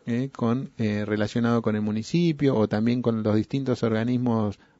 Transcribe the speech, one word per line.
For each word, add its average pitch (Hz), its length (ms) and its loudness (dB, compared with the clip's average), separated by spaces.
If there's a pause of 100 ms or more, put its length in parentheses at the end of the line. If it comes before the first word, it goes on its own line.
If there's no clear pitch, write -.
eh, 120 260 -2
con, 127 460 -2
eh, 104 300 -2
relacionado 113 560 0
con 110 120 0
el 107 60 -2
municipio 139 760 0
o 107 140 4
también 117 320 0
con 113 220 0
los 107 120 2
distintos 123 480 0
organismos 113 760 0 (200)